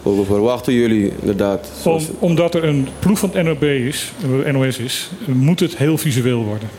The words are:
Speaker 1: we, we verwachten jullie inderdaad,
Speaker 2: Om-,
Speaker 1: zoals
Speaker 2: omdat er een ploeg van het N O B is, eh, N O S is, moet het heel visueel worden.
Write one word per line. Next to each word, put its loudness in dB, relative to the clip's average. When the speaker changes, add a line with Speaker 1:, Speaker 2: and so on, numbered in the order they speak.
Speaker 1:
we, 2
we 2
verwachten 2
jullie 2
inderdaad, 0
Speaker 2:
Om-, -14
Speaker 1:
zoals 0
Speaker 2:
omdat 2
er 0
een 0
ploeg 2
van 0
het 0
N 2
O 0
B -2
is, -2
eh, 0
N 0
O 2
S -6
is, -6
moet 2
het 0
heel 2
visueel 0
worden. -6